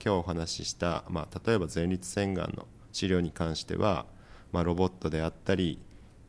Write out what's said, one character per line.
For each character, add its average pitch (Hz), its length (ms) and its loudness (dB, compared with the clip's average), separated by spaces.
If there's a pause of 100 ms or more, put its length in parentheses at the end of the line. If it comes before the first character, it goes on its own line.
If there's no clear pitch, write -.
今 104 120 4
日 - 20 6
お 85 40 2
話 82 440 -4
し - 0 -
し - 80 -4
た、 85 360 0
ま 82 240 -4
あ、 95 100 -8
例 113 100 4
え 110 40 6
ば 87 160 0
前 85 140 2
立 92 200 -2
腺 98 260 0
が 87 120 -2
ん - 80 -4
の - 140 -10 (240)
治 - 160 -2
療 90 140 4
に 82 100 0
関 82 240 0
し - 80 -4
て 85 140 -4
は、 92 280 2 (460)
ま 87 80 2
あ、 85 60 4
ロ 85 100 2
ボ 90 120 4
ッ - 20 -4
ト - 200 -4
で 80 140 0
あ 82 60 0
っ - 40 -4
た - 220 0
り、 90 240 0 (500)